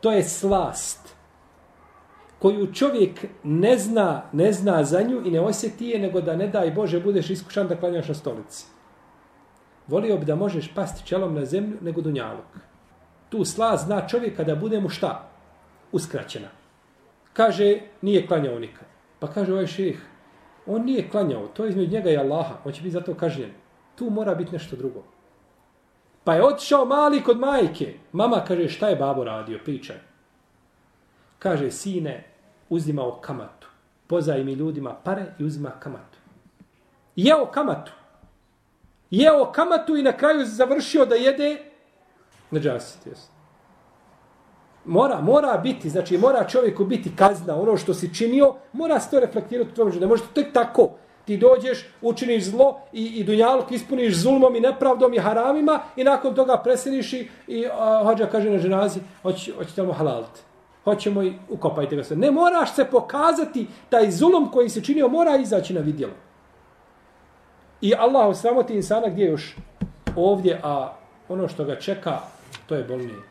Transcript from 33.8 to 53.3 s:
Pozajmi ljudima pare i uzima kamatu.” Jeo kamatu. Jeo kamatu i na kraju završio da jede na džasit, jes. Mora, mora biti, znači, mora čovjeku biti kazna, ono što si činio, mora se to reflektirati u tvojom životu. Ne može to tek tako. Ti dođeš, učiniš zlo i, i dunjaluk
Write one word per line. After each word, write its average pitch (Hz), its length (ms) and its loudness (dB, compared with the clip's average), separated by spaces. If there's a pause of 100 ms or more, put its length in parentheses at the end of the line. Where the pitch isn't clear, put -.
Pozajmi 143 460 -2
ljudima 139 400 -6 (100)
pare 190 220 -6 (140)
i 147 40 -6
uzima 147 260 -6
kamatu.” - 480 -16 (1000)
Jeo 269 300 4
kamatu. - 460 -4 (1160)
Jeo 285 420 6
kamatu 330 440 0
i 285 80 0
na 262 80 4
kraju 285 340 2
završio 254 600 2
da 233 100 2
jede 277 420 2 (920)
na 156 80 -2
džasit, - 480 -6
jes. - 220 -20 (1600)
Mora, 190 360 2
mora 254 360 4
biti, 170 320 -4
znači, 175 280 -2
mora 240 300 4
čovjeku 226 380 2
biti 190 300 -4
kazna, 180 460 2
ono 214 160 2
što - 160 -2
si 170 220 -6
činio, 269 400 4 (180)
mora 311 260 0
se - 100 -10
to 277 100 4
reflektirati 240 520 -2
u - 20 -20
tvojom 220 180 2
životu. 175 140 -2
Ne 196 40 2
može 233 140 4
to - 180 -2
tek 285 120 -4
tako. 233 360 4 (380)
Ti 208 100 -2
dođeš, 247 480 4 (160)
učiniš 233 420 0
zlo 233 360 4 (140)
i, 226 120 -6
i 226 180 -6
dunjaluk 233 480 2